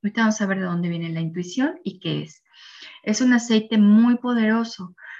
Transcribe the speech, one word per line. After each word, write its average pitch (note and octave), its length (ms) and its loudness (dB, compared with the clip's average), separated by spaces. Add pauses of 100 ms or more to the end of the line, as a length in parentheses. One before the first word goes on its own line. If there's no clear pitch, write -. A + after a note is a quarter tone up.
Ahorita G#3 180 -2
vamos G#3+ 200 0
a G#3 40 -2
ver F#3+ 140 -2
de F#3+ 60 -4
dónde F3 240 -4
viene E3 200 -6
la E3 120 -6
intuición F3+ 640 -6
y F#3 140 -10
qué D3+ 240 -6
es. - 200 -20 (600)
Es G#3+ 180 -2
un B3+ 100 4
aceite A3+ 460 2
muy A3 400 6
poderoso, A3+ 760 -2 (240)